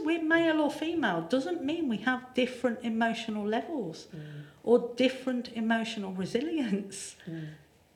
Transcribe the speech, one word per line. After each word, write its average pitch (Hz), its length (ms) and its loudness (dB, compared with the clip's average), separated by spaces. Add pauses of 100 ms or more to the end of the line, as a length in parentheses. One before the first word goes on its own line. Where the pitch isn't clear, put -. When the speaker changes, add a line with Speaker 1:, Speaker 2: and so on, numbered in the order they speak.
Speaker 1:
we're 330 180 0
male 320 380 4
or 294 100 4
female 277 520 0
doesn't 277 420 0
mean 311 240 0
we 214 100 0
have 254 240 0 (120)
different 247 480 0
emotional 226 640 0
levels 220 680 -4
Speaker 2:
Mm. 156 60 -12 (420)
Speaker 1:
or - 340 4
different 254 580 0
emotional 220 580 0
resilience. 220 1040 -2 (120)
Speaker 2:
Mm. 160 200 -8 (480)